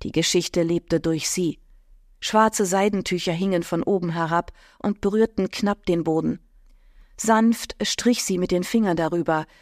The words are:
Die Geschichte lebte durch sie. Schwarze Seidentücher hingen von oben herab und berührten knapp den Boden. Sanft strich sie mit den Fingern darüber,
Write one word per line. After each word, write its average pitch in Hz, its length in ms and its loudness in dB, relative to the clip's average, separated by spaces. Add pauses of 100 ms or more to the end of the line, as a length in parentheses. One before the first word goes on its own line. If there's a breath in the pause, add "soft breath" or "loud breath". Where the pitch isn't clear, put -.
Die - 100 -8
Geschichte 170 500 0
lebte 165 380 0
durch 160 300 -2
sie. 170 280 -2 (600)
Schwarze 214 480 2
Seidentücher 190 640 0
hingen 175 300 0
von 170 200 -4
oben 180 280 0
herab 165 420 -2 (260 soft breath)
und 202 220 -4
berührten 202 500 0
knapp - 360 -2
den 170 180 0
Boden. 160 360 -2 (760)
Sanft 226 640 2
strich - 420 0
sie 185 140 -2
mit 180 120 -2
den 180 140 0
Fingern 208 320 0
darüber, 160 480 0 (180 soft breath)